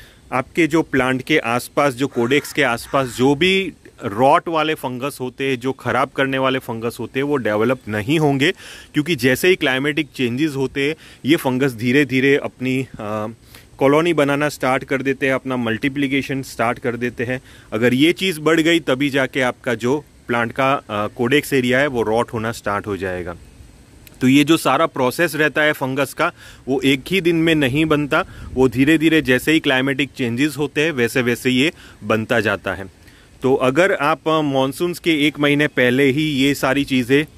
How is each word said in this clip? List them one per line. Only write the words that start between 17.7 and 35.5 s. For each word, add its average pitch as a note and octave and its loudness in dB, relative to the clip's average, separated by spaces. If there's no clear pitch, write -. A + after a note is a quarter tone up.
अगर A#2+ 2
ये D3+ 4
चीज़ F3 -4
बढ़ D#3+ 2
गई E3+ 2
तभी C3+ -2
जाके C3+ -2
आपका B2 -2
जो B2 -2
प्लांट A#2 -2
का, C3+ 0
अ, C#3+ -2
कोडेक्स A#2 -2
एरिया B2 2
है C#3+ 2
वो B2 -2
रॉट A2 0
होना A2+ -4
स्टार्ट G2+ -4
हो G2+ -4
जाएगा। F2+ -6
तो B2+ 2
ये C#3+ 6
जो D#3+ 4
सारा D3+ 2
प्रोसेस C#3 -2
रहता D3+ 0
है D3+ 4
फंगस C3+ -4
का, E3 -2
वो C3 -2
एक C3+ 2
ही F#3+ 0
दिन E3+ 2
में E3 2
नहीं D3 2
बनता, D3+ 0
वो B2+ 4
धीरे-धीरे D3+ 2
जैसे B2+ 2
ही D#3+ 4
क्लाइमेटिक C3+ 0
चेंजेस B2+ -2
होते C#3+ -4
हैं D#3+ 0
वैसे-वैसे A#2+ 0
ये B2+ 2
बनता A2+ 0
जाता G2 -2
है। G2 -10
तो C3 2
अगर C3+ 2
आप, D3+ -2
अ, D#3 2
मानसून्स C#3 -2
के D#3 0
एक D3 -2
महीने D3 2